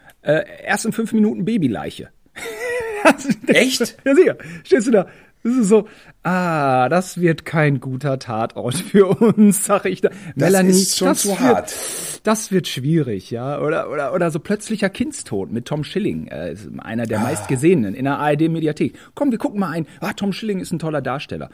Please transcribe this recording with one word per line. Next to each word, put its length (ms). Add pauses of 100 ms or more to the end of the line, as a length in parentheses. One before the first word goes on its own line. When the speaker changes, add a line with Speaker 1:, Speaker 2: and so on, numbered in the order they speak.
(240)
Speaker 1:
äh, 180 (240)
erst 200
in 60
fünf 220
Minuten 320
Babyleiche. 640 (240)
<laughs> 1120
Speaker 2:
Echt? 580
Speaker 1:
Ja, 100
sicher. 220 (260)
Stehst 240
du 40
da? 160 (360)
Das 140
ist 100
so, 220 (340)
ah, 640
das 320
wird 240
kein 380
guter 360
Tatort 580
für 340
uns, 560
sag 200
ich 140
da. 80 (300)
Speaker 2:
Das 140
Speaker 1:
Melanie, 180
Speaker 2:
ist 280
schon 120
Speaker 1:
das 140
Speaker 2:
zu 80
Speaker 1:
wird, 100
Speaker 2:
hart. 340 (480)
Speaker 1:
das 300
wird 160
schwierig, 600
ja. 300
Oder, 320
oder, 220
oder 180
so 80
Plötzlicher 500
Kindstod 600
mit 140
Tom 180
Schilling, 440
äh, 260
ist 240
einer 280
der 140
Speaker 2:
Ah. 40
Speaker 1:
meistgesehenen 720
in 120
der 140
A 120
R 60
D 100
Mediathek. 460 (220)
Komm, 160
wir 60
gucken 220
mal 120
ein. 140 (140)
Ah, 140
Tom 180
Schilling 300
ist 100
ein 80
toller 220
Darsteller. 520